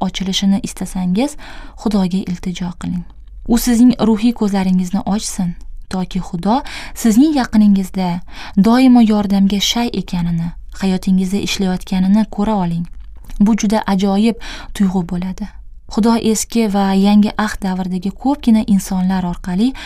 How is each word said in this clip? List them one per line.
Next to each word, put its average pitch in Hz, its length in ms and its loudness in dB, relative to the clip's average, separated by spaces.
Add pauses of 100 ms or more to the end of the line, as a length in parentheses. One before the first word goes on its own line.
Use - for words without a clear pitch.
ochilishini 190 640 0
istasangiz, 185 760 -4 (400)
Xudoga 190 420 0
iltijo 180 640 -6
qiling. 175 240 -6 (440)
U 233 100 4
sizning 240 420 6
ruhiy 220 320 2
ko'zlaringizni 190 760 0
ochsin, 185 480 -2 (340)
toki 185 320 -4
Xudo 190 420 -2 (320)
sizning 269 420 4
yaqiningizda 190 840 2 (440)
doimo 240 360 6
yordamga 202 600 2
shay 240 320 -2
ekanini, 170 560 -4 (320)
hayotingizda 190 560 0
ishlayotganini 190 920 0
ko'ra 214 240 -2
oling. 170 320 -2 (540)
Bu 208 160 6
juda 214 300 0
ajoyib 202 500 2 (380)
tuyg'u 190 340 0
bo'ladi. 185 400 -6 (400)
Xudo 226 280 2 (160)
eski 226 420 0
va 196 180 2
yangi 202 460 4
ahd 214 240 -4
davridagi 185 480 -4
ko'pgina 247 560 2
insonlar 185 580 0
orqali 185 480 -2 (140)